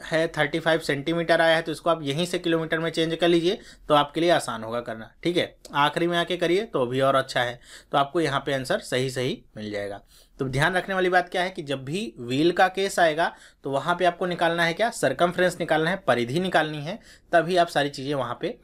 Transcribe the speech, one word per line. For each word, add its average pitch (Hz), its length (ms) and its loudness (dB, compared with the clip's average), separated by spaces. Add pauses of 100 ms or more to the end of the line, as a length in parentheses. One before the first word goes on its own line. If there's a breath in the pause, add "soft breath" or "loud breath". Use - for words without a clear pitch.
है 165 260 0
थर्टी 156 320 -2
फ़ाइव 160 200 2
सेंटीमीटर 165 640 0
आया 165 140 4
है, 165 60 2
तो 160 100 -4
इसको 160 180 -2
आप 165 140 2
यहीं 143 220 -2
से 175 140 -4
किलोमीटर 165 400 0
में 165 120 -2
चेंज 165 240 0
कर 170 120 2
लीजिए, 170 300 4 (320 loud breath)
तो 156 40 4
आपके 147 280 2
लिए 170 80 4
आसान 123 340 0
होगा 113 180 -6
करना, 110 280 -10 (140)
ठीक 175 140 0
है। 117 180 0 (180)
आखिरी 147 340 2
में 175 100 0
आके 170 200 -2
करिए 175 260 0
तो 151 220 -2
भी 131 160 -2
और 135 140 4
अच्छा 131 260 0
है, 120 180 -4 (320 loud breath)
तो 151 60 2
आपको 147 240 2
यहाँ 139 240 0
पे 147 80 -2
आंसर 135 260 -2
सही 131 300 -2
सही 131 320 -4 (160)
मिल 107 140 -8
जाएगा। 101 300 -8 (380 soft breath)
तो 135 80 -2
ध्यान 143 260 2
रखने 180 220 -2
वाली 185 140 2
बात 180 200 2
क्या 185 120 -2
है 180 80 -2
कि 185 120 -10
जब 135 240 -6
भी 196 340 -6
व्हील 135 320 2
का 185 160 4
केस 190 320 -2
आएगा 165 320 2 (320 loud breath)
तो 139 80 -6
वहाँ 135 240 0
पे 180 100 0
आपको 175 200 0
निकालना 170 380 0
है 165 100 0
क्या, 214 160 0
सर्कमफ्रेंस 170 680 0
निकालना 160 300 0
है, 190 60 -2 (120)
परिधि 120 320 2
निकालनी 160 380 0
है, 160 220 -8 (320 loud breath)
तभी 170 260 2
आप 170 100 4
सारी 143 220 0
चीज़ें 139 240 -6
वहाँ 123 280 -4
पे 165 220 -6